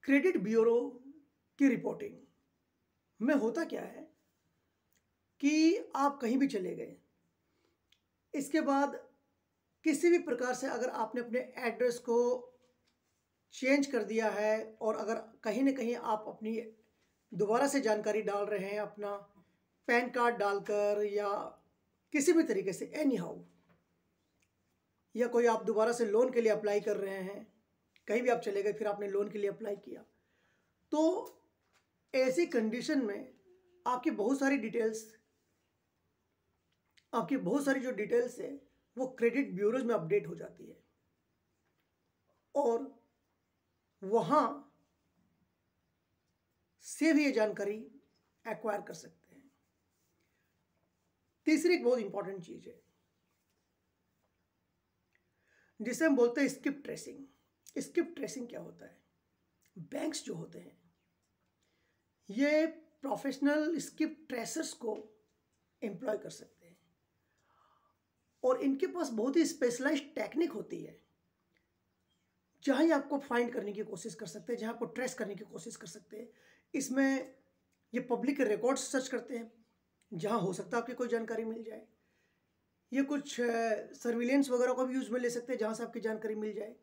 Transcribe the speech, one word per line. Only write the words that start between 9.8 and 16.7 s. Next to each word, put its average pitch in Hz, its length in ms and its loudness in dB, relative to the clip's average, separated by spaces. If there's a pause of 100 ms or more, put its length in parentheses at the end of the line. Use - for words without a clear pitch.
किसी 320 260 4
भी 349 80 6
प्रकार 254 360 -2
से 269 120 -6
अगर 247 220 -2
आपने 240 320 -4
अपने 233 180 -2 (180)
एड्रेस 240 420 0
को 240 520 0 (1000)
चेंज 277 340 4
कर 226 180 -2
दिया 220 260 0
है 214 500 0
और 220 160 0
अगर 220 180 -2 (280)
कहीं 226 200 0
ना 269 100 6
कहीं 233 240 0
आप 220 300 -2
अपनी 220 340 -6 (720)